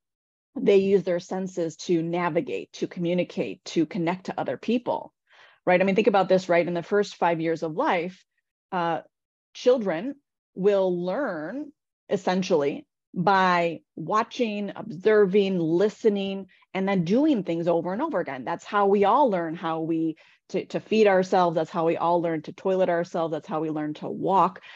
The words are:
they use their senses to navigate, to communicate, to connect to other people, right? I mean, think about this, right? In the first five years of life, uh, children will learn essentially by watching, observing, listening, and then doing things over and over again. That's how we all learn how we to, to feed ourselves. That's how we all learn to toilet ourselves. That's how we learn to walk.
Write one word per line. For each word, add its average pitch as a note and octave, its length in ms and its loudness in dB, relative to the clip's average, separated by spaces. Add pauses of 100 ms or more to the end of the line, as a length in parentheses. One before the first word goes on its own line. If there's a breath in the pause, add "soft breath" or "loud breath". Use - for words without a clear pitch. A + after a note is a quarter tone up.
(600)
they G#3 160 6
use G3 260 4
their F3 160 0
senses F#3 580 -6
to E3+ 240 0
navigate, E3 720 -2
to - 120 -6
communicate, E3+ 760 -4
to D#3+ 220 0
connect F3+ 400 -4
to - 120 -8
other B2+ 180 -4
people, - 560 -4 (540 soft breath)
right? F3+ 140 4
I F#3 40 2
mean, G3 120 2
think A3 100 4
about G3 220 4
this, F#3 200 2
right? E3+ 160 4
In F3 100 -4
the E3+ 80 -4
first G3+ 340 -2
five E3+ 240 0
years E3 240 -4
of D#3+ 100 -6
life, F#3 500 -4 (460)
uh, E3+ 300 -2 (520)
children B3 600 0 (400)
will F#3 500 2
learn A3 680 -6 (360)
essentially F3+ 760 0 (260)
by F3+ 680 2 (160)
watching, G#3 800 -4
observing, G3 840 2
listening, G3 880 0 (260 soft breath)
and F#3+ 160 -2
then F#3+ 140 2
doing A#3+ 400 2
things E3+ 240 -4
over F3 260 0
and A3+ 100 -4
over C#4+ 180 -2
again. C3+ 240 -8
That's - 200 -8
how G3+ 220 2
we G3+ 180 4
all B3 260 4
learn E3+ 260 -2
how E3 240 -4
we D#3+ 360 -2 (340 soft breath)
to, F3+ 160 -4
to F3 120 -6
feed G#3+ 300 4
ourselves. F#3 480 4
That's D#3+ 140 -2
how E3 160 -2
we E3+ 100 2
all E3+ 260 0
learn D#3+ 200 -4
to - 100 -14
toilet F#3 380 0
ourselves. E3+ 420 -2
That's D3+ 160 -8
how D#3 120 -4
we D#3 100 -4
learn D3+ 240 -6
to - 140 -12
walk. F3 520 0 (160 loud breath)